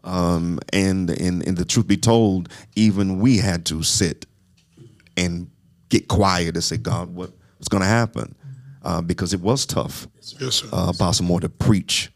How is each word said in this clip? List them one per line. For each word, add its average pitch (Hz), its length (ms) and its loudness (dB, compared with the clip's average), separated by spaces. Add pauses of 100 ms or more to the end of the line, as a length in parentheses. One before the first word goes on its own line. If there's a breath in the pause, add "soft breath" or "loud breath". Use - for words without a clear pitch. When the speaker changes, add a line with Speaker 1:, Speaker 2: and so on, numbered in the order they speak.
Speaker 1:
Um, 85 540 0 (140)
and, 95 380 0
and, 87 360 -2
and 90 100 -2
the 87 80 -2
truth 107 220 0
be 101 100 4
told, 104 520 2 (280 loud breath)
even 98 440 2
we 117 180 6
had 87 280 0
to 80 160 -4
sit - 440 -2 (880)
and 87 340 -4 (380)
get - 200 2
quiet 90 460 2
and 87 100 -2
say, 82 120 -4
"God, 87 380 -4
what, 90 160 -10 (260 soft breath)
what's - 120 -12
gonna 98 160 2
happen?" 110 500 0 (480 loud breath)
Uh, 85 200 -2
because 87 320 -4
it 90 60 -4
was 127 260 0
tough, - 400 -4 (340)
Speaker 2:
Yes, 131 160 -4
sir. - 160 -4
Speaker 1:
uh, 87 220 0
Apostle 90 320 0
Moore, 87 140 2
to 82 80 -4
preach - 680 0